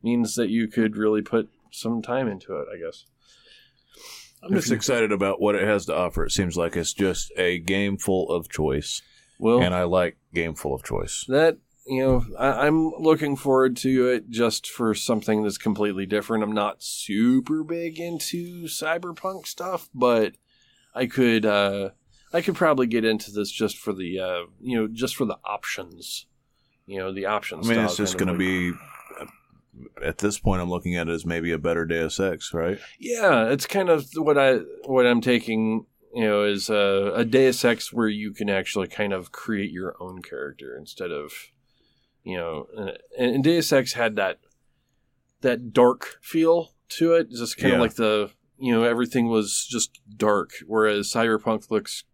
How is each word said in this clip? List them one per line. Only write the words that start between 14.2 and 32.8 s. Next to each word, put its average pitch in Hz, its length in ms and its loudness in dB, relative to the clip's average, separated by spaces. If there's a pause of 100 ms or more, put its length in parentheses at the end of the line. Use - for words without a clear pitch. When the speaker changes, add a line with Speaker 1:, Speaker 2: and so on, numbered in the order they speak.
Speaker 1:
just 117 400 0
for 110 240 0
something 107 500 0
that's 101 140 -2
completely 101 480 -2
different. 107 380 0
I'm 104 100 -4
not 104 300 -2
super 127 800 0
big 165 360 -8
into 170 680 -8
cyberpunk 170 840 -6
stuff, 180 460 -8
but 120 420 2 (600)
I 123 120 0
could, 117 380 4
uh, 101 440 2 (420)
I 175 100 0
could 175 140 -2
probably 139 320 4
get 113 180 0
into 107 260 0
this 104 200 -4
just 107 260 -2
for - 160 -6
the, 92 260 -6
uh, 90 220 -4 (200)
you 123 180 -4
know, 110 80 0
just 113 280 -4
for 131 100 -2
the 98 200 -6
options. 90 800 -10 (600)
You 98 140 -8
know, 95 140 -6
the 95 120 -6
options 98 420 -4
Speaker 2:
I 117 60 2
mean, 113 100 2
it's 95 100 0
Speaker 1:
style 104 120 -2
Speaker 2:
just 92 120 -4
Speaker 1:
kind 92 120 0
of 90 80 -2
Speaker 2:
gonna 92 120 0
Speaker 1:
thing. 90 240 0
Speaker 2:
be, 80 40 -10 (440)
uh, 78 40 -12 (760)
at 78 140 -4
this 104 220 -2
point, 95 200 2
I'm 87 120 -4
looking 87 240 -4
at 85 120 -2
it 82 40 -2
as 80 140 -4
maybe 85 260 -2
a 80 80 -2
better 85 260 0
Deus 82 340 -2
Ex, 95 340 -4
right? 87 260 -2 (200)